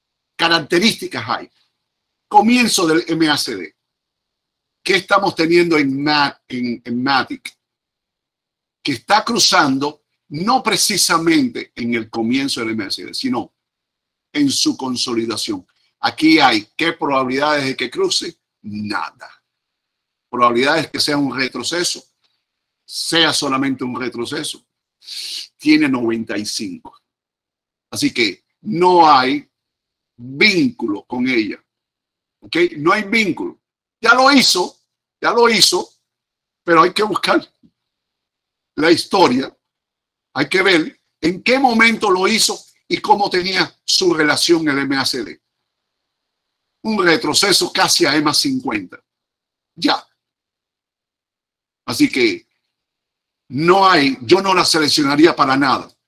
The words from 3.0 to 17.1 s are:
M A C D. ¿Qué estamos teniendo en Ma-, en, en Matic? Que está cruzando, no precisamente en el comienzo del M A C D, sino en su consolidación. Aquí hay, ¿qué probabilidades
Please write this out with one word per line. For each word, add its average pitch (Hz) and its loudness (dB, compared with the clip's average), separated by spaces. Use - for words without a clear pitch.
M 165 0
A 151 0
C 131 -6
D. 90 -12
¿Qué 196 0
estamos 196 0
teniendo 170 2
en 139 0
Ma-, 147 0
en, 123 -6
en 120 -4
Matic? - -4
Que 147 -4
está 208 0
cruzando, 151 0
no 196 -2
precisamente 170 0
en 120 -4
el 110 -6
comienzo 127 -2
del 113 -4
M 110 -4
A 95 -10
C 90 -8
D, - -14
sino 123 -6
en 147 0
su - -2
consolidación. 117 -4
Aquí 156 4
hay, 117 2
¿qué 165 -2
probabilidades 139 -2